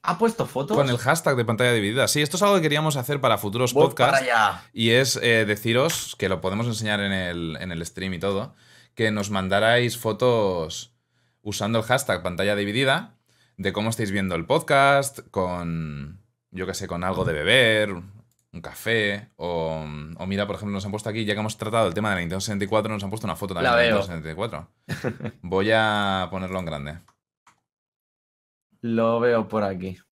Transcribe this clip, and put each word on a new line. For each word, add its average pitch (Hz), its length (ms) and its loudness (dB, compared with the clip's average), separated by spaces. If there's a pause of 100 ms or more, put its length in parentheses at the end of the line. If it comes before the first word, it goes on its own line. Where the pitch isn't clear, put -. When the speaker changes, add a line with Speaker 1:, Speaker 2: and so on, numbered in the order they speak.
Speaker 1:
¿Ha 170 140 -2
puesto 226 300 0
fotos? 139 320 -2
Speaker 2:
Con 139 100 4
el 120 80 2
hashtag 139 400 2
de 120 80 2
pantalla 120 300 2
dividida. 110 340 2
Sí, 147 140 2
esto 151 160 -2
es 180 40 2
algo 202 140 6
que 175 60 4
queríamos 151 340 0
hacer 131 240 -2
para 120 160 4
futuros 120 380 0
Speaker 1:
Voy 143 100 8
Speaker 2:
podcasts. 135 340 4
Speaker 1:
para 131 60 0 (280)
allá. 90 100 -10 (100)
Speaker 2:
Y 113 180 2
es, 123 320 4
eh, 113 220 4
deciros, 117 760 0
que 95 120 0
lo 90 100 -2
podemos 98 260 -2
enseñar 107 340 -2
en 98 120 -2
el, 87 480 -4
en 92 100 -8
el 82 140 -6
stream 92 300 -6
y 85 40 -8
todo, 98 360 -4 (400)
que 110 160 0
nos 104 200 -4
mandarais 107 680 2
fotos 104 960 -2 (480)
usando 107 360 -2
el 110 60 0
hashtag 117 380 0
pantalla 95 340 0
dividida 131 600 -2 (400)
de 95 160 -2
cómo 104 180 0
estáis 110 200 -2
viendo 95 240 0
el 82 120 -4
podcast, 139 760 2 (100)
con, 85 920 -6 (300)
yo 92 160 -8
qué 92 80 -6
sé, 95 140 -8
con 87 160 -6
algo 92 200 -2
de 85 80 0
beber, 107 600 4
un 92 680 -16
café, 107 760 -4
o, 80 500 -6 (320)
o 92 80 -8
mira, 98 200 -2
por 101 100 -6
ejemplo, 104 180 -8
nos 98 100 -6
han 104 60 -6
puesto 107 180 -6
aquí, 107 160 -4
ya 104 100 -2
que 104 60 -4
hemos 110 160 -4
tratado 110 300 2
el 85 80 0
tema 104 160 0
de 95 60 0
la 90 40 0
Nintendo 87 200 -4
sesenta 104 240 -2
y 95 40 -6
cuatro, 110 240 2
nos 101 120 -6
han 98 60 -6
puesto 107 160 -6
una 82 100 -4
foto 95 180 -6
también 104 180 2
Speaker 1:
La 117 60 4
Speaker 2:
de 120 120 6
la 107 60 4
Speaker 1:
veo. 98 40 4
Speaker 2:
Nintendo 87 220 -6
sesenta 80 100 -8
y - 20 -8
cuatro. 101 1040 -8
Speaker 1:
<laughs> - 40 -20
Speaker 2:
Voy 95 300 2
a 104 580 2
ponerlo 92 280 -6
en 90 60 -6
grande. 78 340 -8 (1800)
Speaker 1:
Lo 117 380 2
veo 117 260 2
por 110 160 -2
aquí. 92 360 -6 (140)